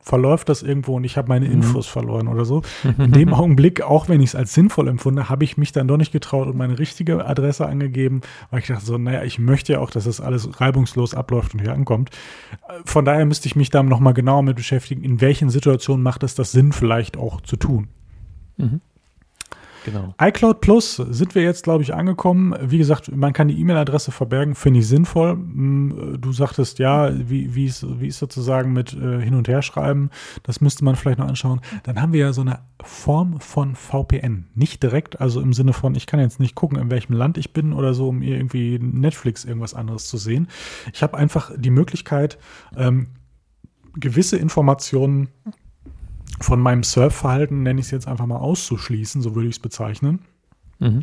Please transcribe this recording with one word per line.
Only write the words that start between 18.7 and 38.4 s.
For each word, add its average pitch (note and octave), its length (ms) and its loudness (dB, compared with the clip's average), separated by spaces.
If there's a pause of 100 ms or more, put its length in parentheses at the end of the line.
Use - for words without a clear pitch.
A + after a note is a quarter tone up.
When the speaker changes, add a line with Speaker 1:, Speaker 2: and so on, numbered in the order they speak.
Speaker 2:
Genau. F#2+ 300 -8
Speaker 1:
iCloud A3 400 4
Plus A3 360 4
sind B2 380 -2
wir F#3 80 4
jetzt, F3 220 0
glaub E3 160 2
ich, D3 140 -4
angekommen. F3+ 680 2
Wie C3+ 180 2
gesagt, D3 360 2
man C#3 180 2
kann D3 160 2
die D3 120 0
E-Mail-Adresse D3+ 520 0
verbergen, C3+ 420 -2
finde B2+ 260 4
ich A2 80 2
sinnvoll. E3+ 480 2
Mm, C#3 840 -4
du C3 120 -4
sagtest, C3 460 -2
ja, C#3 340 2
wie, C3 420 -4
wie C3+ 120 0
ist, C3 200 -6 (140)
wie C3+ 80 -4
ist C#3 100 -10
sozusagen C3 540 -2
mit, B2 220 -2
äh, B2 260 -4
Hin- A#2 140 0
und A#2+ 140 2
Herschreiben? C#3+ 600 -2 (320)
Das - 180 -6
müsste C#3+ 240 2
man C3+ 120 2
vielleicht C3 220 -2
noch C3+ 100 -2
anschauen. C3 320 -2 (240)
Dann A#2+ 160 -4
haben D#3+ 120 0
wir D#3 80 2
ja C#3 120 2
so B2+ 80 -4
eine B2+ 200 -2 (220)
Form D#3+ 580 -2
von C#3 340 -4
V C#3 300 -6
P C3+ 140 0
N. G#2+ 360 -4
Nicht - 280 -2
direkt, C3+ 380 -2
also B2+ 200 0
im C3 120 2
Sinne C3 200 2
von, C3 220 -2
ich B2+ 120 -6
kann D3+ 140 0
jetzt B2+ 200 0
nicht B2+ 140 0
gucken, C#3+ 240 -2
in A#2+ 120 -4
welchem B2 240 -2
Land C3+ 240 0
ich - 140 -8
bin D3+ 200 -2
oder C3+ 220 0
so, C3 140 -2
um B2+ 140 -4
irgendwie B2+ 560 -2